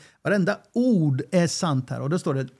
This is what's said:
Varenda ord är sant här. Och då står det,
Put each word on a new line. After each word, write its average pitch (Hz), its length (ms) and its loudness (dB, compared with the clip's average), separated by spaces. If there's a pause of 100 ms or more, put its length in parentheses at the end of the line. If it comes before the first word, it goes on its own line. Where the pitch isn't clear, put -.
(240)
Varenda 185 340 0 (140)
ord 170 580 2
är 175 160 4
sant 143 440 -2
här. 120 100 -6
Och 135 100 -6
då 180 80 0
står 160 160 -2
det, 135 140 -4 (100)